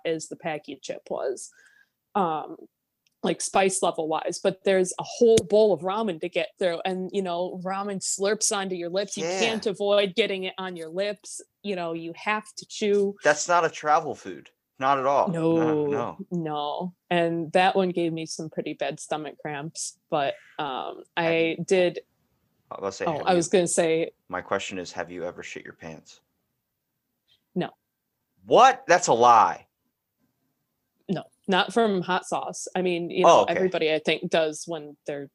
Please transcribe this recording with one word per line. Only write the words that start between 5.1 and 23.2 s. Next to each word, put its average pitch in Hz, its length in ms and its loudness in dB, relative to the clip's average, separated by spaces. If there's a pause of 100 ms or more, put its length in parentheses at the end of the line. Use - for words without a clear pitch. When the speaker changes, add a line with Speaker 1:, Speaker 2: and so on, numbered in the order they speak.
Speaker 1:
bowl 208 360 4
of 151 100 -2
ramen 190 400 -2
to 180 60 -4
get 170 200 -2 (100)
through, 170 260 0
and, 185 280 -4
you 196 100 0
know, 180 420 -4
ramen 196 360 -4
slurps 208 560 0
onto 190 180 -4
your 170 160 -6
lips. 196 260 -4
You 202 60 -6
Speaker 2:
Yeah. 175 160 -2
Speaker 1:
can't 226 280 0
avoid 202 500 0
getting 196 260 0
it 185 160 -8
on 185 160 -8
your 160 140 -10
lips. 202 520 -6 (220)
You 202 140 -4
know, 170 160 -4
you 165 240 -8
have 214 400 -4
to - 100 -16
chew. 202 560 2
Speaker 2:
That's 151 240 2
not 175 180 4
a 156 60 2
travel 151 460 0
food. 80 340 -14 (300)
Not 139 180 4
at 131 80 0
all. 135 220 4
No, 165 260 0
Speaker 1:
No, 156 320 0
Speaker 2:
no. 120 320 -4 (140)
Speaker 1:
no. 156 600 -6 (140)
And 170 440 0
that 190 240 4
one 190 140 2
gave 170 220 -2
me 160 140 -6
some 160 240 -10
pretty - 240 -6
bad 151 240 -6
stomach 151 420 -8
cramps, 151 600 -10 (100)
but, 143 240 0 (240)
um, 127 460 -8 (120)
Speaker 2:
Have 170 160 0
Speaker 1:
I 165 260 2
Speaker 2:
you 170 60 -6
Speaker 1:
did. 175 360 2 (720)
Speaker 2:
I - 80 -12
was - 0 -
gonna 98 120 -4
say, - 120 -6
Speaker 1:
Oh, 160 140 -2
Speaker 2:
have - 100 -6